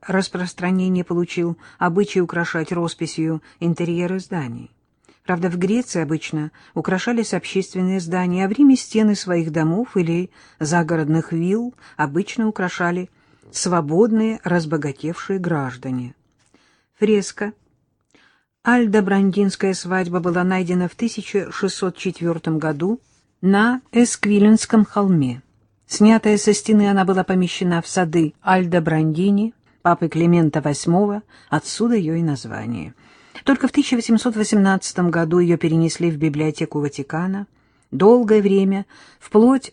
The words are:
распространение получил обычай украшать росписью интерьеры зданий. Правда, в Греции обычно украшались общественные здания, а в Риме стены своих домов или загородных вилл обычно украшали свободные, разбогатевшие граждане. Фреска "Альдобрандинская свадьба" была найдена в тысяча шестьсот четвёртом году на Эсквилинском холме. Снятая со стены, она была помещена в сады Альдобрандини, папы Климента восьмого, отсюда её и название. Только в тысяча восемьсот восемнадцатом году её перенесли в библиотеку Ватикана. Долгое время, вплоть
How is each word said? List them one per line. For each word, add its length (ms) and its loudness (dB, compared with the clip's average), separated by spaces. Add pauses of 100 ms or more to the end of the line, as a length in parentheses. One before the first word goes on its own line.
распространение 1040 -2
получил 540 -4 (200)
обычай 420 0
украшать 520 -4
росписью 720 -4 (160)
интерьеры 600 -2
зданий. 520 -10 (520)
Правда, 260 -2
в 80 -4
Греции 440 -2
обычно 500 -6 (220)
украшались 640 -4
общественные 640 -4
здания, 460 -2
а 40 0
в 20 -2
Риме 240 6
стены 400 2
своих 360 -2
домов 440 0
или 360 0 (280)
загородных 720 0
вилл 440 -2 (220)
обычно 500 -2
украшали 640 -4 (400)
свободные, 920 0
разбогатевшие 920 -4
граждане. 800 -6 (800)
Фреска 560 0 (1080)
"Альдобрандинская 1120 2
свадьба" 460 -4
была 240 0
найдена 460 0
в 60 -20
тысяча 560 -4
шестьсот 440 -4
четвёртом 640 -4
году 420 -2 (420)
на 400 4 (100)
Эсквилинском 920 4
холме. 600 0 (440)
Снятая 500 4
со 160 2
стены, 360 2
она 160 2
была 180 0
помещена 580 -2
в 60 -8
сады 540 0
Альдобрандини, 1120 0 (280)
папы 260 2
Климента 540 2
восьмого, 640 0 (260)
отсюда 460 -2
её 200 0
и 60 0
название. 720 -6 (520)
Только 220 2
в 40 -6
тысяча 240 0
восемьсот 400 0
восемнадцатом 760 2
году 300 2
её 180 4
перенесли 540 0
в 60 -4
библиотеку 640 -2
Ватикана. 680 -6 (420)
Долгое 520 6
время, 440 2 (340)
вплоть 540 4